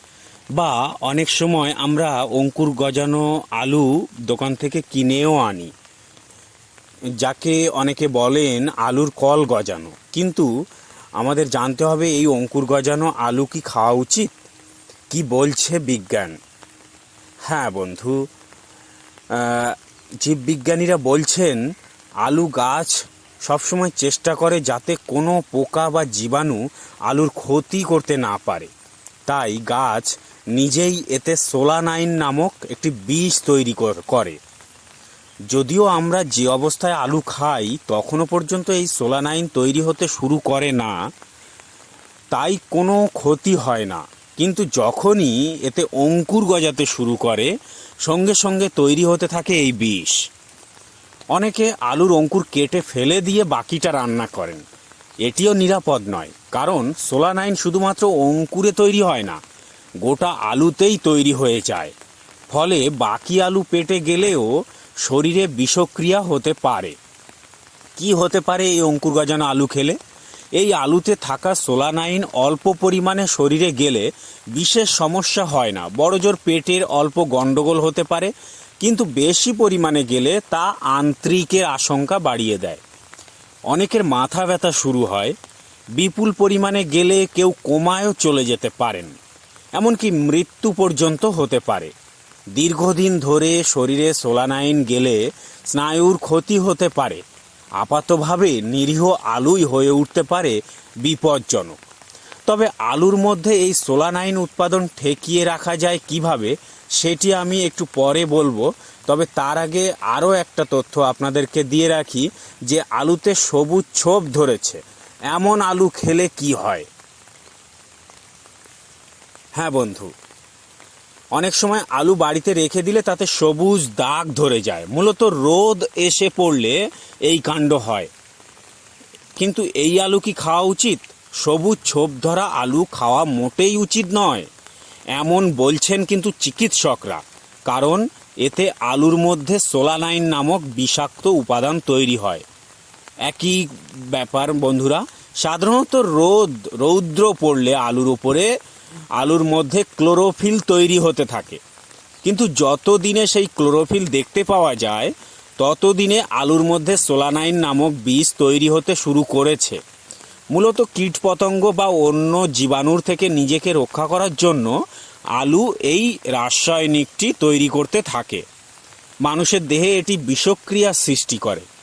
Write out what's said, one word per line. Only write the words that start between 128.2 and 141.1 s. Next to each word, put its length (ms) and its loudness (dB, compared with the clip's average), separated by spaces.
কিন্তু 260 -2
এই 260 2
আলু 200 2
কি 140 -2
খাওয়া 360 0
উচিত? 300 0
সবুজ 520 0
ছোপ 240 0
ধরা 240 0
আলু 260 0
খাওয়া 300 2
মোটেই 460 0
উচিত 340 -2
নয়, 320 2
এমন 260 2
বলছেন 520 2
কিন্তু 240 -2
চিকিৎসকরা, 800 -2
কারণ 320 2
এতে 280 0
আলুর 380 2
মধ্যে 420 0
সোলানাইন 680 0
নামক 340 0
বিষাক্ত 580 -4